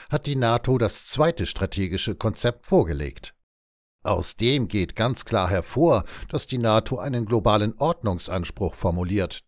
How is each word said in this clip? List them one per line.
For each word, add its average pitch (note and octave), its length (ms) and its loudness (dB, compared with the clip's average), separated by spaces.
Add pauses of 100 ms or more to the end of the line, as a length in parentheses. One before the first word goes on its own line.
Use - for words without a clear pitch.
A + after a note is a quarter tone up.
hat - 160 -2
die C#3+ 120 -2
nato A#2+ 400 2
das A2 280 0
zweite D3+ 400 2
strategische F#2+ 680 -2
Konzept - 500 -2
vorgelegt. D#2+ 720 0 (680)
Aus F2+ 320 0
dem A#2+ 340 2
geht F#2+ 260 -2
ganz A#2+ 300 -2
klar F#2+ 240 0
hervor, A2 560 2 (240)
dass - 180 -2
die B2+ 120 -4
nato A2+ 380 2
einen A#2 280 -2
globalen G#2+ 520 2
Ordnungsanspruch F#2 960 -2
formuliert. F2+ 760 -2